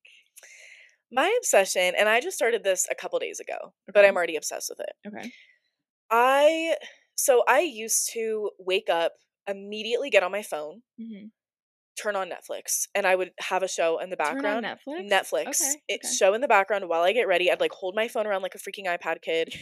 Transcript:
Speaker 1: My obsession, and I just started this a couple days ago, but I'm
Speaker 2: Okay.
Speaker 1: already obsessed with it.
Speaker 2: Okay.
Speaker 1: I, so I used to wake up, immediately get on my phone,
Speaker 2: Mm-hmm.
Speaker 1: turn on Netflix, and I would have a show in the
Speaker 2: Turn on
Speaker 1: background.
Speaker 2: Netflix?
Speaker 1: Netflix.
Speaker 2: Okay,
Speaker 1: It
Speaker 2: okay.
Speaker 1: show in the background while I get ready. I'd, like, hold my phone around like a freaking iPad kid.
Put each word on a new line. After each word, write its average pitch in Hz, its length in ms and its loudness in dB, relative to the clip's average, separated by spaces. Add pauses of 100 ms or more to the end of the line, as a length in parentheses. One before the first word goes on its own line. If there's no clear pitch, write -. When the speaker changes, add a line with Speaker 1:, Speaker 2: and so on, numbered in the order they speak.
(1120)
Speaker 1:
My 320 300 2
obsession, 190 580 2
and 208 100 4
I 226 120 4
just 349 160 -6
started 226 260 0
this 185 260 0
a - 60 -2
couple 185 240 -6
days 85 220 -8
ago, - 340 -12 (180)
but 202 120 8
I'm 196 60 8
Speaker 2:
Okay. 196 60 -2
Speaker 1:
already 170 200 -2
obsessed - 340 -8
with - 80 -14
it. - 140 -10 (160)
Speaker 2:
Okay. 214 240 -14 (760)
Speaker 1:
I, 285 680 4 (400)
so 247 320 4
I 262 140 6
used 226 500 -2
to 220 480 -4
wake 185 280 0
up, 170 260 2 (340)
immediately 214 600 -4
get 202 140 6
on 180 80 -2
my 202 120 -4
phone, 165 400 -10 (180)
Speaker 2:
Mm-hmm. 226 260 -14 (760)
Speaker 1:
turn 208 140 -4
on 185 140 -4
Netflix, - 640 -6
and 196 120 0
I 185 80 6
would 185 240 -2
have 185 240 -2
a 185 60 -4
show 165 300 0
in 185 100 -6
the 180 80 -8
Speaker 2:
Turn 156 220 -2
on 233 240 -2
Speaker 1:
background. - 20 -8
Speaker 2:
Netflix? 262 460 -8
Speaker 1:
Netflix. 180 360 2 (140)
Speaker 2:
Okay, 302 140 -2 (140)
Speaker 1:
It 202 140 -4
Speaker 2:
okay. - 120 -4
Speaker 1:
show 196 180 4
in 226 80 0
the 277 80 -2
background 196 400 2
while 165 140 2
I 185 100 4
get 226 160 2
ready. 175 220 4
I'd, - 100 2
like, 160 120 2
hold 185 220 -8
my 220 140 -2
phone 226 180 -4
around 196 140 -2
like 185 140 -8
a 202 40 -20
freaking 196 280 -10
iPad 170 340 -4
kid. 165 420 -2